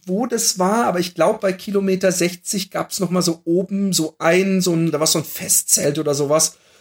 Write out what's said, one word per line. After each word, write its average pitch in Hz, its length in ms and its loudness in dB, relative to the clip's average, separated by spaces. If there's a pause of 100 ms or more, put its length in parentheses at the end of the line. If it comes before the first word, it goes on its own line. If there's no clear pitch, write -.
wo 196 200 -2
das 226 320 -2
war, 208 280 2
aber 175 140 0
ich 180 140 -6
glaub, 170 260 2
bei 190 120 0
Kilometer 190 600 0
sechzig 180 580 -4
gab's - 300 -6
noch 180 100 -2
mal 180 120 2
so 170 220 0
oben 196 480 0
so 160 260 -2
ein, 185 420 2
so 180 140 2
ein, 165 160 0
da 147 100 0
war 156 60 2
so 165 120 2
ein 156 60 -2
Festzelt - 760 -2
oder 147 160 0
sowas, 147 420 0 (240)